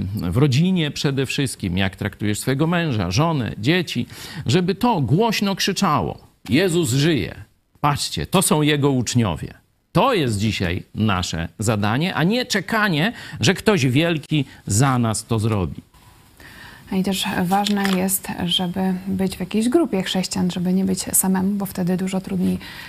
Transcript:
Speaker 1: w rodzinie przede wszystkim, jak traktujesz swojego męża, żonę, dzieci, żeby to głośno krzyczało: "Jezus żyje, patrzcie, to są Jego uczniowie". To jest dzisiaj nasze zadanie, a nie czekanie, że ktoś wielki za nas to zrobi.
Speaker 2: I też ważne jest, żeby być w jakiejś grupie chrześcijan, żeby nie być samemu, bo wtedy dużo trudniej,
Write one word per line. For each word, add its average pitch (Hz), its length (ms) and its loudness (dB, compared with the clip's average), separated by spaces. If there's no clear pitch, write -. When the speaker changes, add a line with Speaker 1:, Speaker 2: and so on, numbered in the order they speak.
Speaker 1:
w 87 220 -2
rodzinie 151 540 2
przede 139 340 -2
wszystkim, 107 520 -2
jak 95 180 0
traktujesz 104 440 -4
swojego 135 280 0
męża, 147 440 0
żonę, 135 460 0
dzieci, 147 480 0
żeby 180 300 2
to 226 260 0
głośno 196 540 2
krzyczało: 147 600 0
"Jezus 165 400 2
żyje, 135 460 2
patrzcie, - 440 -2
to 190 160 2
są 151 200 2
Jego 147 300 2
uczniowie". 113 600 0
To 247 220 4
jest 131 240 0
dzisiaj 95 460 -2
nasze 90 520 0
zadanie, 110 560 0
a 143 80 0
nie 233 220 0
czekanie, 208 680 0
że 151 140 4
ktoś 180 320 2
wielki 151 600 0
za 123 320 4
nas 113 260 0
to 113 140 0
zrobi. 101 420 0
Speaker 2:
I 190 120 2
też 190 220 -2
ważne 202 400 2
jest, 190 300 -2
żeby 185 480 0
być 190 300 -2
w - 20 -8
jakiejś 214 300 -2
grupie 247 340 2
chrześcijan, 185 480 -2
żeby 180 220 0
nie 190 120 2
być 190 140 0
samemu, 190 520 0
bo 196 140 -4
wtedy 185 320 -2
dużo 185 240 -4
trudniej, 185 360 -2